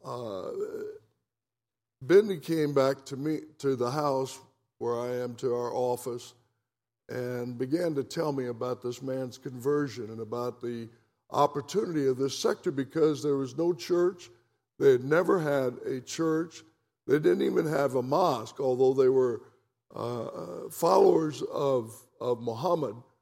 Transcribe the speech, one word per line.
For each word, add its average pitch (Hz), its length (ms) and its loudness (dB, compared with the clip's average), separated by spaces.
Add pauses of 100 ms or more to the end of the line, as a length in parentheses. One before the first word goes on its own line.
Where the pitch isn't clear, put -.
uh, 120 480 -8 (1500)
Bindi 185 360 4
came 156 320 0
back 135 320 2
to 139 120 -10
me, 151 220 -2 (180)
to 135 180 0
the 120 140 0
house 135 480 -2 (400)
where 117 220 -4
I 123 240 -4
am, 123 120 -8
to 127 180 -2
our 120 200 -2
office, 123 640 -4 (720)
and 123 480 -6
began 156 380 -2
to 135 80 -2
tell 160 280 -4
me 135 160 -4
about 123 360 -6
this 123 180 -6
man's 131 360 -6
conversion 127 760 -4
and 110 80 -10
about 120 420 -6
the 117 260 -6 (440)
opportunity 147 760 0
of 127 100 2
this 135 200 -2
sector, - 340 0
because 139 520 0
there 143 120 2
was 131 220 -4
no 175 160 2
church. 175 560 0 (480)
They 139 140 8
had 123 120 4
never 170 360 4
had 139 460 0
a 131 160 -4
church. 165 600 -2 (440)
They 139 100 6
didn't 180 240 4
even 175 240 2
have 143 300 0
a 123 80 2
mosque, 135 560 0
although 131 340 4
they 131 160 6
were, 127 320 4 (540)
uh, 117 300 -6
uh, 170 440 -10
followers 165 720 4 (100)
of, 127 440 0 (260)
of 117 200 -2
Muhammad, 120 540 -2 (260)